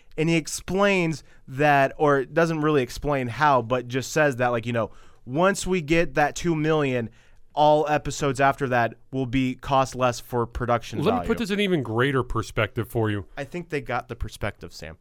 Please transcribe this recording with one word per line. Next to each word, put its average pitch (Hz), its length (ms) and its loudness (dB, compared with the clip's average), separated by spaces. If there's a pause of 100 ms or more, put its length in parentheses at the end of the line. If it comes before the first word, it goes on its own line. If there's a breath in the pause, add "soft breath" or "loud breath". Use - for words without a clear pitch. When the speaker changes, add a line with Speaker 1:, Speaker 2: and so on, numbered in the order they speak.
(180 soft breath)
Speaker 1:
And 156 100 0
he 165 80 2
explains 180 880 0 (240 soft breath)
that, 139 500 2
or 139 280 4
doesn't 160 340 0
really 147 240 2
explain 131 460 -4
how, 131 320 4
but 123 260 -2
just 123 240 -6
says 147 260 2
that, 123 120 0
like, 117 160 -2
you 120 80 -4
know, 113 180 -2 (340 soft breath)
once 170 400 0
we 180 160 0
get 160 340 0
that 147 200 2
two 170 200 -2
million, 143 540 0 (440 soft breath)
all 151 340 4
episodes 143 540 -2
after 139 260 2
that 117 280 2 (160)
will 135 140 -2
be 127 300 0
cost 131 400 0
less 123 240 0
for 120 260 -4
production 117 540 -2
Speaker 2:
Let 143 60 -2
me - 60 4
Speaker 1:
value. 185 160 0
Speaker 2:
put 233 100 0
this 202 140 -4
in 202 80 0
even 180 240 0
greater 120 400 0
perspective - 680 -4
for 110 200 0
you. 101 160 -4 (120)
Speaker 1:
I 143 60 -8
think 170 260 -10
they 147 120 -4
got 120 280 -6
the 117 60 -12
perspective, - 580 -8
Sam. 78 280 -16